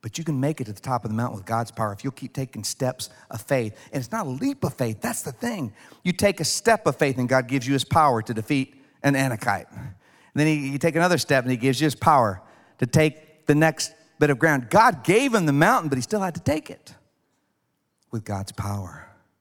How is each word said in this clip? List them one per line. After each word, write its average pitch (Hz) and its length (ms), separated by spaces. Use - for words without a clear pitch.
but 113 160
you 165 80
can 147 160
make 143 220
it - 20
to 107 80
the 95 80
top 127 240
of 113 60
the 107 60
mountain 113 200
with 95 80
God's 113 280
power 107 200
if 98 120
you'll 139 80
keep - 200
taking 127 320
steps - 460
of 117 120
faith. 117 340
And 139 80
it's 120 120
not 214 140
a 131 40
leap 247 340
of 139 80
faith. 110 300
That's 233 200
the 143 100
thing. 190 420
You 180 80
take 202 280
a 160 40
step - 420
of 143 100
faith, 135 220
and 123 100
God 127 200
gives 127 180
you 139 80
his 131 100
power 139 380
to 120 100
defeat 127 440
an 139 120
Anakite. 120 580
And - 220
then 147 120
he, 147 240
you 139 80
take 160 160
another 170 240
step, 135 240
and 127 80
he 127 60
gives 123 240
you 156 60
his 143 100
power 117 440
to 127 80
take - 600
the 151 100
next 156 360
bit 147 100
of 131 80
ground. 135 320
God 202 320
gave 233 320
him 185 120
the 147 60
mountain, 170 360
but 135 100
he 123 40
still 208 180
had 185 140
to 175 60
take 302 300
it - 240
with 110 120
God's 98 280
power. 101 560